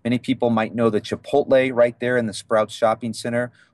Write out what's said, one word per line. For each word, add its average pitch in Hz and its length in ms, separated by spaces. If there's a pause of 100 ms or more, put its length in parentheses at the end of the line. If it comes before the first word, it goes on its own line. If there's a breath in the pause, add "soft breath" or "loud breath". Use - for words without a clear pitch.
Many 123 140
people 120 320
might 110 240
know 117 160
the 104 100
Chipotle 131 720
right 120 280
there 123 180
in 120 80
the 104 80
Sprouts 110 400
Shopping 113 400
Center. 123 380 (220 soft breath)